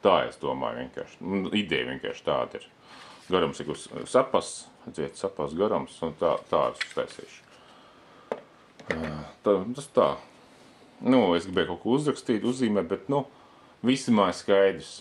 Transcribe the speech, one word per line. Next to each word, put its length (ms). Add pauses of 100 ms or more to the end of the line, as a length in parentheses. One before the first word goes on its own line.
Tā 120 (120)
es 100
domāju 440
vienkārši. 420
Nu, 320
ideja 320
vienkārši 380
tāda 340
ir. 60 (680)
Garums 320
ir 80
uz 140 (260)
sapas, 380 (340)
redziet, 340
sapas 400
garums, 460
un 160
tā, 140 (180)
tā 220
es 100
uztaisīšu. 640 (1500)
Ā, 220 (320)
tā, 80 (240)
tas 180
tā. 140 (920)
Nu, 220 (160)
es 100
gribēju 240
kaut 140
ko 100
uzrakstīt, 500
uzzīmēt, 460
bet, 180
nu, 140 (600)
visumā 460
ir 80
skaidrs. 640